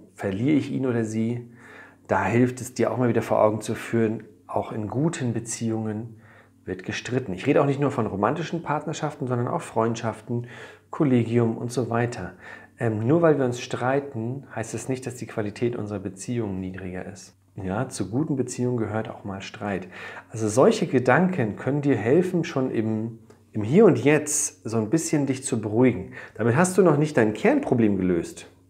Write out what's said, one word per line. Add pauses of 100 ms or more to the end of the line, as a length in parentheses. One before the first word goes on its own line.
(160)
verliere
ich
ihn
oder
sie", (580)
da
hilft
es
dir
auch
mal
wieder
vor
Augen
zu
führen, (240)
auch
in
guten
Beziehungen (460)
wird
gestritten.
Ich
rede
auch
nicht
nur
von
romantischen
Partnerschaften,
sondern
auch
Freundschaften, (420)
Kollegium
und
so
weiter. (460)
Ähm,
nur
weil
wir
uns
streiten,
heißt
es
nicht,
dass
die
Qualität
unserer
Beziehungen
niedriger
ist. (260)
Ja,
zu
guten
Beziehungen
gehört
auch
mal
Streit. (440)
Also
solche
Gedanken
können
dir
helfen,
schon
im, (320)
im
Hier
und
Jetzt
so
ein
bisschen
dich
zu
beruhigen. (220)
Damit
hast
du
noch
nicht
dein
Kernproblem
gelöst. (200)